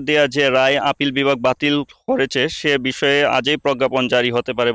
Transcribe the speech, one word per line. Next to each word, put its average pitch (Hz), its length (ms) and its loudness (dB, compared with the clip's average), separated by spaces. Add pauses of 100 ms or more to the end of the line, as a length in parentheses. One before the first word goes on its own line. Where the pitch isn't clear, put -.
দেয়া 151 180 4 (100)
যে 143 100 2 (120)
রায় 135 200 2 (120)
আপিল 143 280 -2
বিভাগ 139 200 2 (100)
বাতিল 143 280 0 (320)
করেছে, 135 340 -2 (160)
সে 151 140 -2 (160)
বিষয়ে 143 320 0 (180)
আজই 135 260 -2
প্রজ্ঞাপন 131 400 0 (100)
জারি 123 240 2
হতে 120 200 -4
পারে 120 180 0